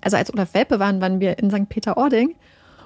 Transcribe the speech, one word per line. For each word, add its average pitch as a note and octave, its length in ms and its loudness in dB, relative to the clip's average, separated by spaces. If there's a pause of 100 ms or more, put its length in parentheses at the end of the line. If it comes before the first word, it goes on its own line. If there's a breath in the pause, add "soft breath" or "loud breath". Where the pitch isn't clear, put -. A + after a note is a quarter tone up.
also G3 160 0
als - 160 -2
Olaf F#3+ 200 -4
Welpe G#3+ 260 2
waren, G3+ 200 0
waren F#3 220 0
wir F#3+ 180 -2
in G3+ 100 2
Sankt G3+ 200 -2
Peter-Ording B3 680 0 (500 soft breath)